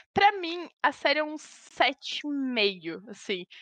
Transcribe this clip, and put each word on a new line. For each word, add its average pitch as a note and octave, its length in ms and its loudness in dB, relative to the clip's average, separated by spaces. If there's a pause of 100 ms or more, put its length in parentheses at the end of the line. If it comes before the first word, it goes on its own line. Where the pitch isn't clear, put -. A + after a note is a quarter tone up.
(140)
Pra G4+ 260 6
mim, E4+ 300 -6 (120)
a D4 100 4
série C#4+ 280 2
é D#4 40 2
um D4+ 140 -6
sete - 880 -4
e - 20 -4
meio, G3+ 840 -2
assim. F#3+ 360 -6 (160)